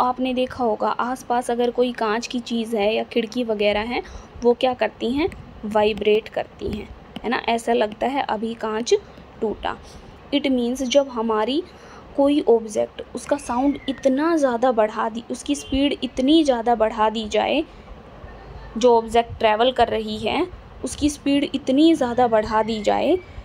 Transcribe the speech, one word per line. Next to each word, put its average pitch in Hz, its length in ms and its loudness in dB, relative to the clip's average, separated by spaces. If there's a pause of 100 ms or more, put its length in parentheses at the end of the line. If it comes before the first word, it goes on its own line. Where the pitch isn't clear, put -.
आपने 254 320 0
देखा 254 300 -2
होगा 214 260 0
आसपास 247 640 -2
अगर 240 200 0
कोई 247 200 2
कांच 233 360 -2
की 247 120 -6
चीज़ 233 360 -4
है 214 200 2
या 233 80 -2
खिड़की 233 400 -2
वगैरह 208 360 2
है, 247 520 -8 (120)
वो 240 100 6
क्या 254 200 0
करती 220 380 -2
हैं, 311 180 0 (360)
vibrate 214 640 2
करती - 480 -8
हैं, - 120 -12 (340)
है 214 60 -4
ना, - 80 0
ऐसा 233 360 -2
लगता 220 340 0
है 269 140 -2
अभी 226 320 -4
कांच 226 400 -2 (480)
टूटा। - 360 -4 (560)
It 277 100 2
means 254 400 0
जब 277 240 2
हमारी 226 560 -2 (540)
कोई 285 240 4
object, 226 600 0 (140)
उसका 285 220 -4
sound 269 420 -2 (100)
इतना 269 480 0
ज़्यादा 254 340 2
बढ़ा 220 380 0
दी, 226 220 -10
उसकी 277 240 -4
speed 277 480 0
इतनी 277 400 2
ज़्यादा 240 320 2
बढ़ा 220 340 2
दी 214 180 -4
जाए, 214 360 0 (1120)
जो 233 200 6
object 226 420 0
travel 226 320 4
कर 240 160 2
रही 214 300 -4
है 247 300 -2 (360)
उसकी 285 260 -2
speed 285 460 0
इतनी 285 380 4
ज़्यादा 247 340 2
बढ़ा 220 360 2
दी 214 180 -2
जाए 208 380 2 (260)